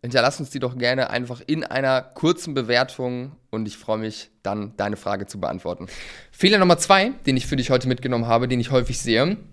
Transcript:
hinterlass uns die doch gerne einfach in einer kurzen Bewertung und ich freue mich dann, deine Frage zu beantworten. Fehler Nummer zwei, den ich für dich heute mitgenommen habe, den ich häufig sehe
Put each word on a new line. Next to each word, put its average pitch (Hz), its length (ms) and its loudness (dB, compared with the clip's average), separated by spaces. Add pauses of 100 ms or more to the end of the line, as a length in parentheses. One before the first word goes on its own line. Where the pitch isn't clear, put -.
hinterlass 123 340 2
uns 143 120 -8
die 143 80 -8
doch 127 180 -4
gerne 123 320 0
einfach 123 380 -6
in 139 180 -2
einer 131 380 0
kurzen 165 500 -2
Bewertung 123 800 -2 (160)
und 110 180 -4
ich 104 120 -10
freue 110 180 -2
mich 110 320 -8 (140)
dann, 104 340 -6
deine 104 220 -4
Frage 101 260 -4
zu 98 160 -12
beantworten. 90 460 -6 (440)
Fehler 202 280 4
Nummer 180 180 6
zwei, 196 360 4 (120)
den 131 140 2
ich 117 80 -4
für 147 100 -2
dich 131 140 -2
heute 127 180 2
mitgenommen 123 380 -2
habe, 117 200 2
den 123 140 0
ich 117 100 -4
häufig 127 300 2
sehe 127 380 2 (140)